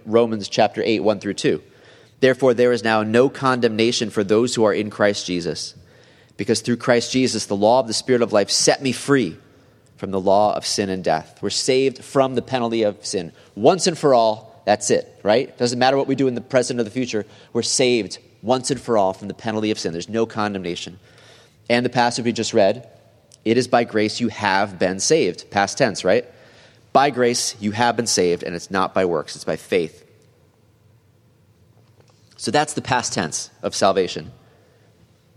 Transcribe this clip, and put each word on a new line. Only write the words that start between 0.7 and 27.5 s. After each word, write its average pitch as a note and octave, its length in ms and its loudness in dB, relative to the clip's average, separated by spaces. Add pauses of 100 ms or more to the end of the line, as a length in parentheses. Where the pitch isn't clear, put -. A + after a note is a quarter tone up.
eight, G#2 180 0
one G2+ 200 0
through G2 140 -6
two. A#2 280 -2 (560)
"Therefore, C3 340 4
there B2 200 4
is A2+ 100 -2
now A2 200 2
no A#2 260 4
condemnation A#2+ 800 0
for G#2 140 -2
those A2 300 2
who A2+ 100 2
are G2+ 100 4
in G#2 160 -4
Christ G#2 360 0
Jesus, E2+ 480 -6 (640)
because G#2+ 260 -2
through A#2+ 160 -2
Christ A#2+ 340 0
Jesus, A#2+ 320 0
the G#2 100 -4
law G#2+ 240 4
of A#2+ 80 0
the A2 60 -6
Spirit A#2+ 300 0
of G#2 100 0
life G2+ 180 2
set - 320 0
me C3+ 80 -2
free A#2+ 460 0 (600)
from G2 120 -8
the F#2+ 100 -2
law G2 360 4
of - 100 -8
sin G2+ 220 -2
and F#2 160 -6
death." D#2+ 380 -2
We're G2+ 80 -4
saved C3 520 0
from C3 320 0
the A#2+ 80 -2
penalty A#2 400 -2
of G#2 240 -2
sin. F2 260 -6 (220)
Once D3+ 320 2
and E3 120 -2
for C#3 160 4
all, A2+ 500 0
that's - 260 0
it, - 320 -2
right? A2+ 360 0
Doesn't B2 200 -2
matter C3 200 4
what C3+ 80 -2
we C3+ 80 -2
do C3+ 120 0
in B2 80 0
the A#2 60 -6
present B2 400 -2
or A#2 40 -2
the G#2 60 -8
future. A#2 360 -4 (260)
We're A#2 100 -2
saved A#2+ 540 0 (240)
once B2 300 -2
and B2 100 -4
for A#2 160 -2
all F#2+ 160 2
from G2+ 160 -12
the F#2+ 60 -10
penalty G#2+ 360 -4
of G#2+ 80 -2
sin. F2 140 -6
There's E2+ 160 -8
no A2+ 160 -2
condemnation. F#2+ 720 -6 (680)
And A#2+ 160 2
the B2 60 -4
passage A#2+ 340 0
we A#2 80 0
just A2+ 220 -4
read, A2 340 2 (560)
"It A#2 140 2
is A#2 100 0
by A#2+ 160 2
grace G#2+ 360 -2
you A#2+ 80 -2
have G2+ 500 -2
been F#2+ 220 -2
saved." A#2+ 500 0
Past G2 260 0
tense, A#2 260 0
right? G#2+ 220 2 (680)
By C#3 180 4
grace, A#2+ 500 0